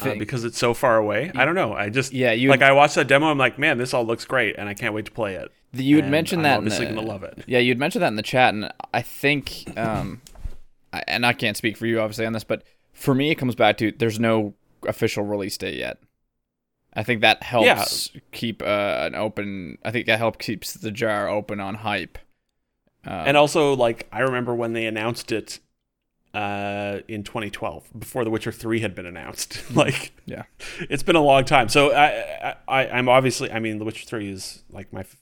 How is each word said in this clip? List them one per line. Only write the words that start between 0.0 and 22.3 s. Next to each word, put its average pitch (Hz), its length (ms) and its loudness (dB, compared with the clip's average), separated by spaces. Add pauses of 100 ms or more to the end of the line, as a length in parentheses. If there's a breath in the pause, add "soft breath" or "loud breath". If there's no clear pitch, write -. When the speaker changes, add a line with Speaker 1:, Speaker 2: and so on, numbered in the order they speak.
Speaker 1:
Uh, - 20 -4
Speaker 2:
think 117 160 -2
Speaker 1:
because 117 260 -6
it's 117 120 -8
so 120 160 2
far 117 240 4
away. 107 380 0
I 127 100 4
don't 165 100 2
know. 135 180 0
I 104 160 -4
just, 131 240 -2
Speaker 2:
Yeah, 127 180 2
you 123 180 4
Speaker 1:
like, 139 120 6
I 139 100 10
watched 143 240 6
that 156 120 2
demo, 143 200 6
I'm 151 100 2
like, 127 220 2
"Man, 147 180 2
this 127 160 -2
all 123 120 0
looks 113 200 -4
great," 120 320 0
and 101 120 -8
I 101 40 -6
can't 107 200 -4
wait 107 120 -6
to - 60 -16
play 101 240 -4
it. 78 160 -12 (220)
Speaker 2:
The, 127 100 -4
you 143 140 8
had 147 80 4
Speaker 1:
And 135 60 0
Speaker 2:
mentioned 160 300 0
Speaker 1:
I'm - 20 2
Speaker 2:
that 143 100 6
in 113 60 4
Speaker 1:
obviously - 260 -2
Speaker 2:
the, - 80 -4
Speaker 1:
gonna 107 140 -6
love 101 160 -10
it. - 240 -14
Speaker 2:
yeah, 123 120 4
you'd 123 200 4
mentioned 180 240 -2
that 151 60 2
in 110 60 -4
the 107 60 -4
chat, 123 320 4
and 104 180 -6 (220)
I 117 80 0
think, - 640 -4 (100)
um, 101 460 -4 (720)
I, - 140 -8
and 117 180 0
I 120 80 4
can't 110 240 -4
speak 110 200 -4
for 113 100 -6
you, 113 120 0
obviously, 110 280 -4
on 113 60 -4
this, 110 100 -8
but - 200 -6 (300)
for - 220 0
me, 143 160 2
it 160 40 0
comes 123 200 -2
back 107 240 4
to 110 120 0
there's 110 280 -2
no 110 340 2 (340)
official 107 360 -2
release 104 340 -4
date 92 200 -6
yet. 62 200 -6 (960)
I 107 60 -4
think 110 200 -2
that 110 200 4
helps - 720 2
Speaker 1:
Yeah. - 80 -20 (100)
Speaker 2:
keep, 113 300 -6
uh, - 40 -6 (420)
an - 80 -8
open, 98 680 -6
I - 60 -6
think 113 160 -4
that 110 140 2
helps 113 260 -2
keeps - 300 -6
the - 160 -8
jar 104 360 -2
open 101 320 -4
on 98 160 -6
hype. 104 440 -6 (840)